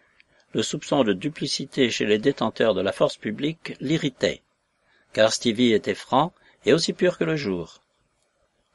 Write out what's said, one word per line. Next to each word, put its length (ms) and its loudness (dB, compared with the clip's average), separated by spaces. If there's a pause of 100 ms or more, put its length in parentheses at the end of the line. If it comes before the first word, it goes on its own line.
(520)
Le 100 0
soupçon 420 0
de 80 4
duplicité 800 -2
chez 160 -2
les 120 4
détenteurs 560 0
de 60 0
la 120 0
force 240 0
publique 640 -8
l'irritait, 600 -2 (720)
car 200 4
Stevie 400 2
était 220 0
franc 380 0 (320)
et 80 4
aussi 200 2
pur 260 0
que 60 -2
le 120 0
jour. 460 -6 (920)